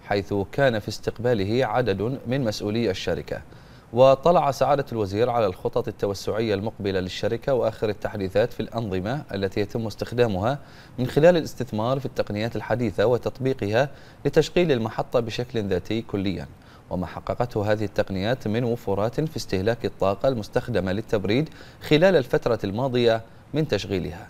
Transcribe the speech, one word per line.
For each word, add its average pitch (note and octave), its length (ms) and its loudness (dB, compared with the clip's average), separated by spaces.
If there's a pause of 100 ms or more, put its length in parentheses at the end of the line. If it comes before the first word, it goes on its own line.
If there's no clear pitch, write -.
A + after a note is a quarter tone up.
حيث G#2 280 -2 (180)
كان B2+ 280 2
في G#2+ 100 -8
استقباله A2 760 0
عدد A2 640 0
من C3 160 -2
مسؤولي G#2+ 460 -2
الشركة. F2 520 -4 (520)
وطلع C#3 580 6
سعادة C3+ 400 2
الوزير G#2+ 380 0
على A#2+ 160 2
الخطط G#2+ 420 -2
التوسعية G#2 680 -2
المقبلة G2 460 -2
للشركة G#2+ 540 -2
وآخر A2+ 360 0
التحديثات G2+ 640 -2
في - 60 -18
الأنظمة A2+ 640 -4 (100)
التي G2 280 -2
يتم A2+ 260 -4
استخدامها A2+ 720 0 (400)
من B2+ 80 0
خلال E3 300 6
الاستثمار B2 600 -2
في C3+ 60 -10
التقنيات G#2+ 500 -4
الحديثة A2 500 0
وتطبيقها B2 840 0 (360)
لتشغيل D#3+ 460 4
المحطة B2 480 0
بشكل A#2 440 -2
ذاتي G2 380 -2
كلياً، G2 460 -4 (420)
وما F2+ 180 -4
حققته G#2+ 640 -2
هذه G#2+ 140 0
التقنيات G2+ 640 -2
من A2 160 0
وفرات A2+ 580 0
في D#3 160 -4
استهلاك A2 480 -2
الطاقة G2+ 440 0
المستخدمة A2 640 -2
للتبريد G#2+ 580 0 (320)
خلال F3 340 6
الفترة B2+ 480 2
الماضية A#2 580 2 (320)
من D3 140 0
تشغيلها. F#2+ 640 -2